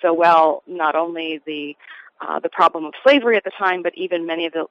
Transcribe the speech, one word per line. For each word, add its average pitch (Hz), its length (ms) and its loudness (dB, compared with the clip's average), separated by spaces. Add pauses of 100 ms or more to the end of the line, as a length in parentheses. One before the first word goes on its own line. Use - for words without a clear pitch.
so 170 120 2
well 165 540 4
not 160 280 -2
only 160 500 -6
the, 147 300 -10 (460)
uh, 151 180 -6
the 170 100 -6
problem 165 360 2
of 147 80 -12 (100)
slavery 247 320 4
at 196 80 0
the 190 140 -8
time, 185 240 -2
but 170 160 -4
even 175 300 -4
many 165 180 -4
of 160 80 -6
the 165 180 -4